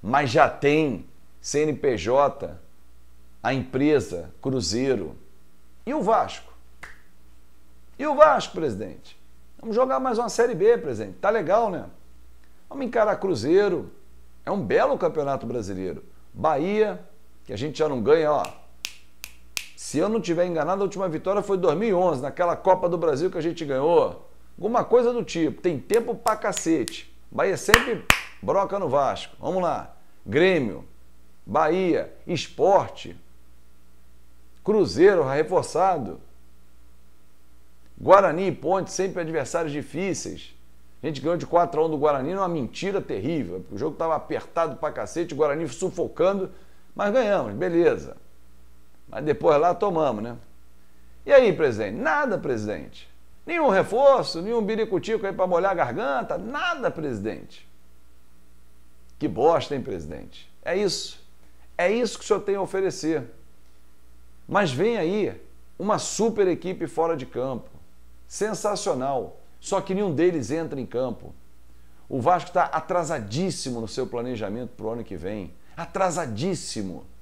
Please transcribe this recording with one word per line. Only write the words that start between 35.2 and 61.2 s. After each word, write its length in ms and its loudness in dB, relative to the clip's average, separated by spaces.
reforçado, 960 2
Guarani 460 8
e 40 2
Ponte, 400 0
sempre 300 -2
adversários 500 -2
difíceis. 840 -6
A 20 -4
gente 160 -4
ganhou 160 0
de 80 -4
quatro 340 2
a 60 6
um 40 0
do 80 -2
Guarani 360 2
numa 140 0
mentira 520 -2
terrível, 600 -2
porque 160 -12
o 20 -8
jogo 180 -2
tava 200 0
apertado 640 -2
pra 140 -2
cacete, 440 -4
o 20 -6
Guarani 300 2
sufocando, 840 0
mas 180 0
ganhamos, 400 2
beleza. 640 2
Mas 160 -6
depois 380 6
lá 140 4
tomamos, 480 0
né? 120 -8
E 80 4
aí, 220 10
presidente? 440 2
Nada, 420 0
presidente. 680 -4
Nenhum 240 2
reforço, 720 6
nenhum 220 0
biricutico 640 0
aí 40 -2
pra 140 2
molhar 260 4
a 40 2
garganta, 640 0
nada, 500 -2
presidente. 800 -6
Que 80 -2
bosta, 480 4
hein, 60 -2
presidente? 720 -8
É 120 -2
isso. 480 -2